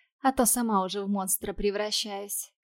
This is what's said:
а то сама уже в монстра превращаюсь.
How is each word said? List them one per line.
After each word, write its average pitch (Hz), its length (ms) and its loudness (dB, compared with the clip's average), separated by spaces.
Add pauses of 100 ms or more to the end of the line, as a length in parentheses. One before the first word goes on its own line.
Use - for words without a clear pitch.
(220)
а 262 100 4
то 262 120 4
сама 220 400 2
уже 196 200 -4
в 196 40 -4
монстра 196 440 -2
превращаюсь. 202 1000 -2 (120)